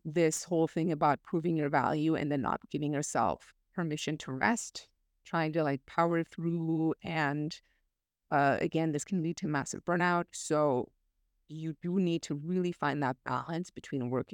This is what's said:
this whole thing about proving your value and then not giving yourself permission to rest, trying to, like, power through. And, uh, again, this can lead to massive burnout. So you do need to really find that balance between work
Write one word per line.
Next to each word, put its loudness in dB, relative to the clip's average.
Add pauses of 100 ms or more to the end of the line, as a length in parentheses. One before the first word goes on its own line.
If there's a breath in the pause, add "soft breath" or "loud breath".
this 2
whole 2
thing 0
about 2
proving -2
your 0
value 2
and -2
then 0
not -2 (100)
giving -2
yourself -2 (200)
permission -4
to -10
rest, -2 (340)
trying 0
to, 2
like, -2
power 2
through. 0
And, -2 (720)
uh, 4
again, 0
this -2
can -2
lead -2
to -6
massive -4
burnout. 2
So 2 (580)
you -8
do 0
need 2
to -6
really -2
find -2
that 0
balance -4
between -6
work -2